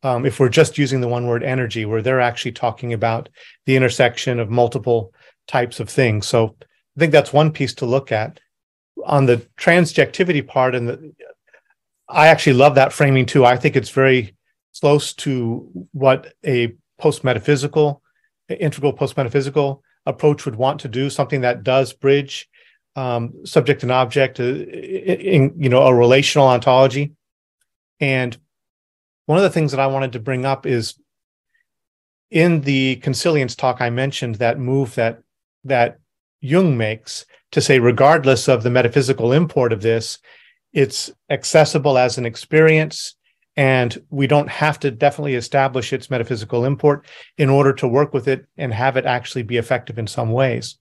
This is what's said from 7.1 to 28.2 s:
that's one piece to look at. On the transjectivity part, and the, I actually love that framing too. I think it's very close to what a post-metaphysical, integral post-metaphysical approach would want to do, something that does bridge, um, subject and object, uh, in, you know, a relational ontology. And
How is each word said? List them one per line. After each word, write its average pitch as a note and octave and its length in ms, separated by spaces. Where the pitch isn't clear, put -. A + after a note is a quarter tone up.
that's C#3 220
one D#3 180
piece C#3 240
to C3+ 100
look C3 260
at. A2 280
On C#3 220
the A#2+ 100
transjectivity E3+ 880
part, B2+ 280
and A#2+ 160
the, D3+ 240
I D#3 180
actually D#3 260
love C3+ 220
that C#3 180
framing C3+ 320
too. C3+ 200
I B2 120
think - 180
it's A#2+ 140
very C3 460
close D3 340
to A#2+ 560
what C3+ 420
a A#2+ 300
post-metaphysical, C#3+ 1000
integral D#3 440
post-metaphysical C#3 880
approach - 400
would A#2 100
want C3+ 260
to C#3+ 60
do, C3 220
something C#3 320
that A#2 220
does C3 300
bridge, C#3 540
um, A#2+ 380
subject C3+ 380
and B2 80
object, C3 480
uh, B2 40
in, F#3 1120
you C#3+ 100
know, B2 160
a B2+ 100
relational C3 540
ontology. C3 640
And C3 380